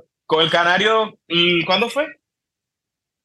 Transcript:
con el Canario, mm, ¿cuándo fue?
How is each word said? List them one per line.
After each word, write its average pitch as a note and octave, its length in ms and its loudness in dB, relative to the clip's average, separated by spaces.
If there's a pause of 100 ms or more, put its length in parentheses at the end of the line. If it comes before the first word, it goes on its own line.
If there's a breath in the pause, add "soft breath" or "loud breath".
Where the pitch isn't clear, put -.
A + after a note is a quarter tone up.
(240)
con D#3 160 0
el E3 80 0
Canario, G3 720 0 (100)
mm, E3+ 360 0
¿cuándo G3+ 240 -2
fue? D4 180 -4 (1160)